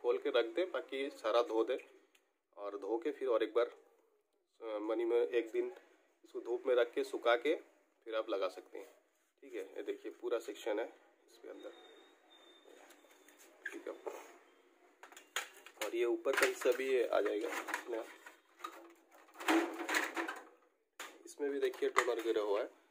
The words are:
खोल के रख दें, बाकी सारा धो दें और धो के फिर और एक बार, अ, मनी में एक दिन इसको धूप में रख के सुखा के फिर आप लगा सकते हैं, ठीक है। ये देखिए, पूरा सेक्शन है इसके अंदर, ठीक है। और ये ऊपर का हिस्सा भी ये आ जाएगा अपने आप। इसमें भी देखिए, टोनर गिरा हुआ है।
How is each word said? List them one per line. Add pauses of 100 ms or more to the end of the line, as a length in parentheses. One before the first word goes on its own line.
खोल
के
रख
दें,
बाकी
सारा
धो
दें (760)
और
धो
के
फिर
और
एक
बार, (960)
अ,
मनी
में
एक
दिन (520)
इसको
धूप
में
रख
के
सुखा
के (520)
फिर
आप
लगा
सकते
हैं, (460)
ठीक
है। (120)
ये
देखिए,
पूरा
सेक्शन
है (460)
इसके
अंदर, (2000)
ठीक
है। (1900)
और
ये
ऊपर
का
हिस्सा
भी
ये
आ
जाएगा
अपने
आप। (3250)
इसमें
भी
देखिए,
टोनर
गिरा
हुआ
है। (240)